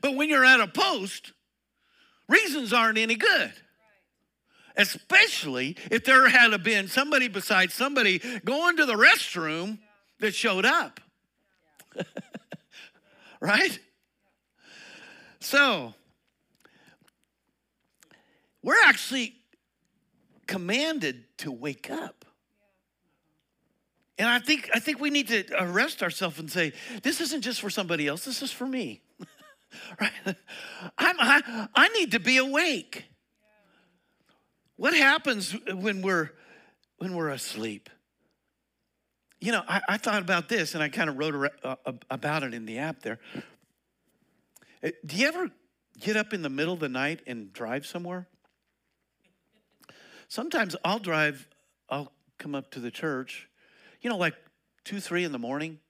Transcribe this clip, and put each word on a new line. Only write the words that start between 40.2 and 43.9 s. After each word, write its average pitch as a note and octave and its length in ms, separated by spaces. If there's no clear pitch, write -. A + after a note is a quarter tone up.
about F3 260
this, F#3+ 260
and D#3+ 80
I D3+ 60
kinda D3+ 240
wrote D3 240
a - 20
re-, C#3 120
uh, C3 100
ab-, B2 240
about D3 340
it B2 100
in A2+ 120
the A2 120
app D3 240
there. A2+ 180